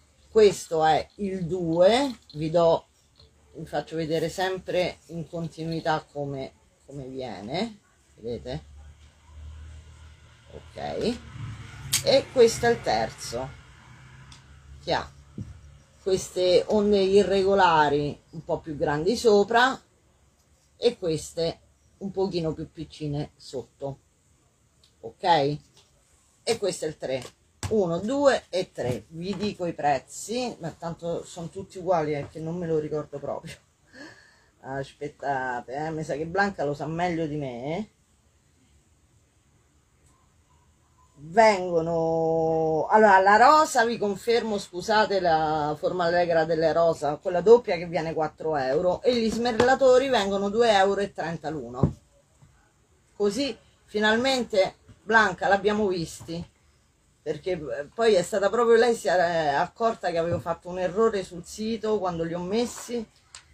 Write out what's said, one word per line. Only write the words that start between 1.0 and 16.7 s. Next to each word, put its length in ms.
il 300
due, 760
vi 160
do, 380
vi 140
faccio 280
vedere 340
sempre 680
in 220
continuità 840
come, 420
come 200
viene, 760
vedete? 480
Ok, 640
e 280
questo 320
è 60
il 100
terzo, 680
che 100
ha 180
queste 680
onde 320